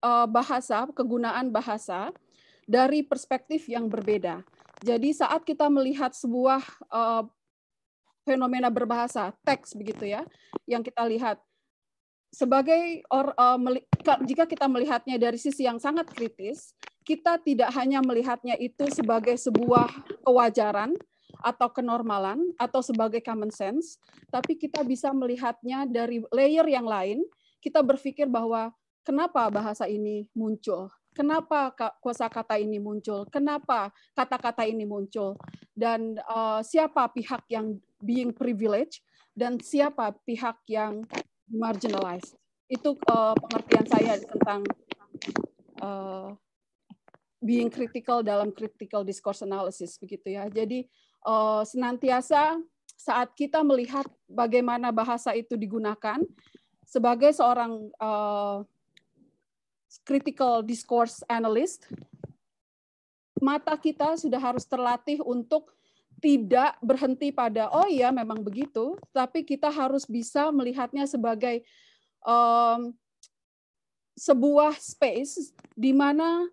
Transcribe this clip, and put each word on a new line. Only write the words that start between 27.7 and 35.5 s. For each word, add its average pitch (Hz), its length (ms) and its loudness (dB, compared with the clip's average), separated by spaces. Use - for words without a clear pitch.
berpikir 269 480 0
bahwa 226 400 -2
kenapa 285 480 0
bahasa 214 320 -4
ini 208 480 -4
muncul? 214 560 -4
Kenapa 294 640 0
ka-, 226 240 -6
kosakata 226 560 -4
ini 208 240 -2
muncul? 208 500 -6
Kenapa 285 640 -2
kata-kata 240 480 -2
ini 220 240 -4
muncul? 202 480 -6